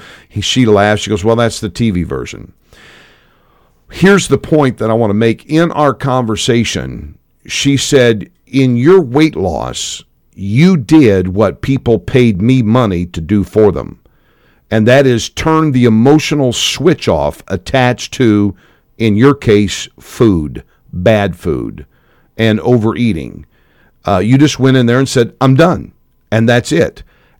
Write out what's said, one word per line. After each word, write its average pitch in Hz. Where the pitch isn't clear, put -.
he, 107
she -
laughed. 104
She 101
goes, 95
"Well, 113
that's 117
the 107
T 113
V 90
version." 64
Here's 190
the 135
point 143
that 110
I 113
want 113
to 104
make. 113
In 160
our 143
conversation, 107
she 139
said, 120
"In 131
your 170
weight 143
loss, 78
you 123
did 107
what 95
people 123
paid 113
me 127
money 104
to 87
do 98
for 104
them. 57
And 110
that 135
is 120
turn 160
the 127
emotional 135
switch -
off 73
attached 123
to, 104
in 110
your 139
case, 104
food, 82
bad 98
food, 64
and 110
overeating. 98
Uh, 98
you 110
just 143
went 131
in 123
there 120
and 135
said, 120
'I'm 131
done.' 165
And 113
that's 120
it." 147